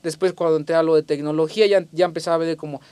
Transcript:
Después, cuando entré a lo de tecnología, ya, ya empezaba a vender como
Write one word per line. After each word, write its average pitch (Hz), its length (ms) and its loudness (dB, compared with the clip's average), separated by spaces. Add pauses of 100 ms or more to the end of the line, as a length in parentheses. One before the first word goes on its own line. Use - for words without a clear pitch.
Después, 175 280 -2
cuando 165 240 0
entré 156 200 -2
a 165 80 4
lo 160 100 2
de 156 80 4
tecnología, 156 640 0
ya, 190 240 2
ya 170 160 2
empezaba 165 300 -2
a - 20 -2
vender 165 180 -2
como 147 240 -12 (120)